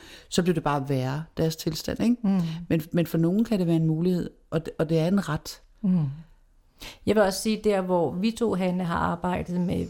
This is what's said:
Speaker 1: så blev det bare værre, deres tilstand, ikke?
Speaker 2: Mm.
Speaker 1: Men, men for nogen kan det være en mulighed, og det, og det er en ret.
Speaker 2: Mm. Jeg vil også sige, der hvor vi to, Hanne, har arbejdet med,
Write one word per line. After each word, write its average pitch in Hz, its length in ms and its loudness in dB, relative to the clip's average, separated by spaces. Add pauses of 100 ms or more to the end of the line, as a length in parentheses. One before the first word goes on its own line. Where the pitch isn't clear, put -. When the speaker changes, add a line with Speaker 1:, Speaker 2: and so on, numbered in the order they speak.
(300)
Speaker 1:
så 180 140 2
blev 170 120 2
det 160 80 -4
bare 143 260 -2
værre, 135 340 -2 (140)
deres 160 180 0
tilstand, - 480 -4
ikke? 240 200 4
Speaker 2:
Mm. 196 160 2 (300)
Speaker 1:
Men, 165 120 2 (100)
men 170 140 2
for 165 120 -2
nogen 180 280 2
kan 208 140 0
det 175 80 2
være 165 80 4
en 160 120 2
mulighed, 170 420 0 (220)
og 160 140 -2
det, - 140 -12
og 156 100 0
det 160 100 2
er 160 80 2
en 190 220 0
ret. - 320 -6 (200)
Speaker 2:
Mm. 185 180 2 (1040)
Jeg 202 100 4
vil 214 80 6
også 190 180 0
sige, 214 220 0
der 202 180 2
hvor 180 300 2
vi 190 200 0
to, 220 220 0
Hanne, 180 300 0
har 170 140 -2
arbejdet 175 640 -2
med, 175 280 0